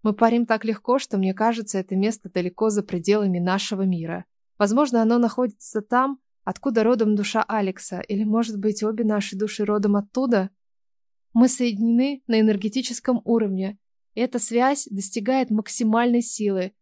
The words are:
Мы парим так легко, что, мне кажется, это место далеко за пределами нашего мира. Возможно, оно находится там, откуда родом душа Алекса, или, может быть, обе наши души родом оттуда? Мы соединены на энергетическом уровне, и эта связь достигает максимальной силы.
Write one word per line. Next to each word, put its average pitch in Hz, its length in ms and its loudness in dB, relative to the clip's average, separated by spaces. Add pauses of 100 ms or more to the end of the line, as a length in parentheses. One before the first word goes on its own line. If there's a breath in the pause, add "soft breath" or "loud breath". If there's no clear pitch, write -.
Мы 214 80 2
парим 233 320 2
так 220 200 -2
легко, 240 340 0
что, - 180 -4
мне 190 160 0
кажется, 214 460 -2
это 185 160 -6
место 202 340 -2
далеко 180 400 -2
за 208 140 0
пределами 190 560 0
нашего 190 420 -2
мира. 175 440 -2 (340)
Возможно, 233 420 2
оно 226 160 2
находится 233 640 -2
там, 262 380 -2 (240)
откуда 226 400 -2
родом 220 320 2
душа 208 320 0
Алекса, 190 540 -4
или, 202 220 -4
может 214 360 -2
быть, 214 240 -2
обе 220 200 -2
наши 208 320 -2
души 208 300 -4
родом 208 300 0
оттуда? 202 560 -2 (840)
Мы 240 140 6
соединены 240 800 2
на 220 120 2
энергетическом 220 880 0
уровне, 202 540 0 (340)
и 220 80 -4
эта 254 160 -2
связь 247 540 2
достигает 240 580 -2
максимальной 233 720 2
силы. 196 600 -2